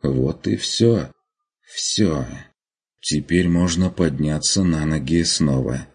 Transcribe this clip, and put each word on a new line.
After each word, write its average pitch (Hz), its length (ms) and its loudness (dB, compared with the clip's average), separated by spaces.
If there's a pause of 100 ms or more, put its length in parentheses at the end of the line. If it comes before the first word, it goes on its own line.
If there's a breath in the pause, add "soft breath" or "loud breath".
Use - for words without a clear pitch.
Вот 71 440 -2
и 101 100 0
все. 110 520 0 (680)
Все. 78 520 -2 (720)
Теперь 85 480 0
можно 87 400 2
подняться 76 760 0
на 80 200 0
ноги 78 400 0
снова 65 720 0